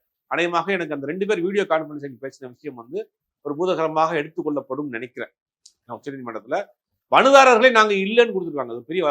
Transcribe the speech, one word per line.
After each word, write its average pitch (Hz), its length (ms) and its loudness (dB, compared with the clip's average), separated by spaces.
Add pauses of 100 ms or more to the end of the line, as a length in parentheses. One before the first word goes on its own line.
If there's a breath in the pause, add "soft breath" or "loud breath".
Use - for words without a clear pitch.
(300)
அநேகமாக 170 420 -2
எனக்கு 165 220 -6
அந்த 139 120 -8
ரெண்டு 185 200 -6
பேர் 196 140 -2
வீடியோ 196 240 -2
கான்ஃபரன்சிங் 147 560 -6
பேசின 135 280 -14
விஷயம் 127 280 -16
வந்து 120 220 -12 (460)
ஒரு 147 100 -8
பூதகரமாக 160 600 -2
எடுத்துக்கொள்ளப்படும் 147 800 -6
நினைக்கிறேன். 120 400 -12 (480)
நான் 120 160 -16
உச்சநீதிமன்றத்துல 123 640 -10 (540)
மனுதாரர்களே 254 580 8
நாங்க 214 240 4
இல்லைன்னு 214 400 2
கொடுத்துருக்காங்க. 147 400 -6
அது 120 100 -12
பெரிய, 170 260 -4